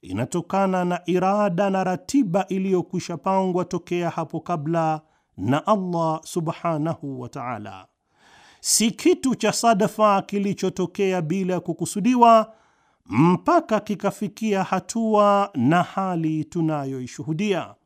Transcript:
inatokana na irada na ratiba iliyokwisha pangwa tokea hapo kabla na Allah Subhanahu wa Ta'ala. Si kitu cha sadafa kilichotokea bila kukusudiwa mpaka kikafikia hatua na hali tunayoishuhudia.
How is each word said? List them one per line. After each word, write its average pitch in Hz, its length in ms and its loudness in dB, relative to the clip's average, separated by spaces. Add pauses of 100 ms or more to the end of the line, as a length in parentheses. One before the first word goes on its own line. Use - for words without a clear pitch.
inatokana 180 800 -2
na 175 220 -2
irada 190 640 0
na 190 140 0
ratiba 185 640 -2
iliyokwisha 185 680 -2
pangwa 185 480 0
tokea 175 460 -4
hapo 160 300 -8
kabla 160 600 -2 (360)
na 127 300 -2
Allah 170 560 0
Subhanahu 156 960 -6
wa 123 80 -10
Ta'ala. 104 580 -12 (720)
Si - 300 0
kitu 294 440 0
cha 214 180 -2
sadafa 208 720 2
kilichotokea 190 1000 -2
bila 180 380 -2
kukusudiwa 220 920 4 (540)
mpaka 240 760 4
kikafikia 202 840 -4
hatua 202 920 2
na 151 280 4
hali 165 600 -2
tunayoishuhudia. 151 1300 -4 (100)